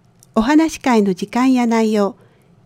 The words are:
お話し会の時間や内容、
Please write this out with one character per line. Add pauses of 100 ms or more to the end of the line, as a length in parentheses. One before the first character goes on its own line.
(340)
お
話
し
会
の
時
間
や
内
容、 (500)